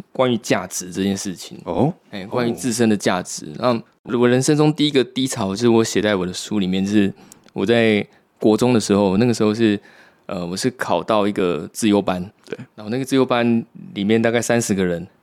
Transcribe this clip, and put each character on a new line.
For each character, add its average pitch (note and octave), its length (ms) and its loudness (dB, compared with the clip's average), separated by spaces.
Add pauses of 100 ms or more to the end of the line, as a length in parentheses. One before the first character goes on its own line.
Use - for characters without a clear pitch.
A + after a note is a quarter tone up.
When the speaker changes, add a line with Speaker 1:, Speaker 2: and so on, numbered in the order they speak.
(100)
Speaker 1:
关 B2+ 180 0
于 B2 100 2
价 G2 280 -4
值 F2+ 240 -10
这 F#2+ 140 -4
件 G2 120 0
事 G2 160 -8
情。 - 320 -16
Speaker 2:
哦。 A2+ 300 0 (160)
Speaker 1:
哎， G2 160 -14
关 A#2+ 220 -4
于 A2+ 40 -2
自 A2+ 200 -4
身 A2+ 160 2
的 G#2 80 2
价 F#2+ 260 -2
值。 - 240 -12 (140)
Speaker 2:
哦。 A#2 200 0 (220)
Speaker 1:
那 A#2+ 160 -4
我 A#2+ 100 4
人 B2+ 140 4
生 D3+ 140 2
中 D3+ 160 4
第 D3 160 0
一 - 20 -2
个 B2+ 140 2
低 C3 240 -4
潮， G#2 220 -4
就 G2+ 100 -6
是 A#2+ 80 4
我 A2+ 160 6
写 G2 180 0
在 G#2 140 2
我 F2+ 100 -2
的 F#2 60 -6
书 - 260 -6
里 F#2+ 80 0
面， F#2+ 180 0
就 G2 60 -2
是 G#2 220 4 (400)
我 G2+ 120 -4
在 A2 400 2 (360)
国 G#2+ 160 4
中 B2 180 2
的 A2 60 4
时 G2+ 120 -2
候， G2 260 4
那 A#2 60 4
个 A#2+ 80 2
时 A2 120 0
候 G#2+ 100 2
是， G#2+ 240 2 (480)
呃， F#2 180 -8
我 F2 120 -8
是 B2+ 160 -2
考 - 320 -2
到 G#2 240 0
一 - 20 0
个 F2+ 420 -2
自 - 160 -2
优 G2+ 140 4
班。 F#2 180 -4 (280)
Speaker 2:
对。 - 100 -10 (160)
Speaker 1:
然 G#2+ 100 -18
后 G#2 60 -10
那 B2 80 -4
个 C3+ 60 -6
自 C3+ 100 -4
优 C3 100 4
班 A#2+ 400 0 (280)
里 G2+ 100 -6
面 A2 180 2
大 A#2 80 2
概 A#2 140 0
三 A#2 180 0
十 G#2+ 140 -2
个 F#2+ 100 0
人， F2 220 -4 (160)